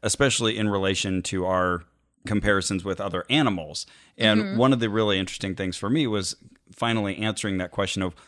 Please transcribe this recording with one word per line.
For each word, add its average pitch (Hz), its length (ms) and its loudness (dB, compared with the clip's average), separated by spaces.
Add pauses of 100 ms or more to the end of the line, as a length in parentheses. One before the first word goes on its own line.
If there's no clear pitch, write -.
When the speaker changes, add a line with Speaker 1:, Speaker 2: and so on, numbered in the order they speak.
Speaker 1:
especially 117 560 2
in 107 120 2
relation 95 540 0
to 92 220 -2
our 90 380 0 (420)
comparisons 98 600 0
with 98 160 -4
other 92 280 -4
animals. 101 560 0 (320)
And 107 240 4
Speaker 2:
Mm-hmm. 101 160 -2
Speaker 1:
one 127 160 6
of 123 60 2
the 113 100 0
really 104 300 2
interesting 95 360 -6
things 92 200 -4
for 101 140 -6
me 143 180 2
was 104 280 -2 (380)
finally 110 440 -2
answering 107 400 -2
that 90 120 -4
question 98 320 -2
of 90 140 -4 (120)